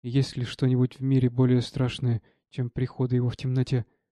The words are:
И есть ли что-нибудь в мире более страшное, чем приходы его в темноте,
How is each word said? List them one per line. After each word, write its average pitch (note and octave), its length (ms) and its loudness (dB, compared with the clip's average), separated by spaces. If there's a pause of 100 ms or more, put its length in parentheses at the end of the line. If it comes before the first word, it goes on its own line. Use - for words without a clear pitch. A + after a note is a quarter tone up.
И B2 80 -10
есть C3+ 280 0
ли B2 80 -4
что-нибудь B2+ 540 0
в - 20 -8
мире C3 280 2
более B2 320 4
страшное, A#2+ 600 -2 (280)
чем B2 200 -6
приходы B2+ 480 -4
его B2 120 0
в - 80 -8
темноте, B2+ 480 -2 (260)